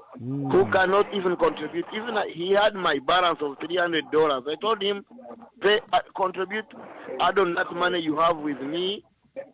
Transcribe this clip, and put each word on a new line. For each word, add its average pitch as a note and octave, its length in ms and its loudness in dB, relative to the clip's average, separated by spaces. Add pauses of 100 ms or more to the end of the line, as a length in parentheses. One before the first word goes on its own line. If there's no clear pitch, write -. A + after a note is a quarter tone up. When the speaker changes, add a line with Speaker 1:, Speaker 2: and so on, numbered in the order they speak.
(200)
Speaker 1:
Mm. C3+ 320 -4
Speaker 2:
Who G3 180 4
cannot F#3+ 440 2
even F#3 220 0
contribute. E3 580 -2
Even, A3 220 -6
uh, G3 160 0
he F3 200 -2
had G#3 220 4
my E3+ 320 0
balance E3+ 340 4
of C#3+ 240 -4
three E3 120 -4
hundred E3 340 0
dollars. D3 380 2
I D#3 120 -4
told G#3 220 0
him, G3+ 220 -4 (560)
"Pay, G#3 180 4 (140)
uh, F3+ 80 4 (160)
contribute, F#3+ 500 -4 (540)
add F#3 180 4
on F3+ 160 4
that F3+ 180 -2
money F3 280 0
you D#3 180 -2
have E3 180 4
with D3 240 -4
me, F3+ 440 -4 (500)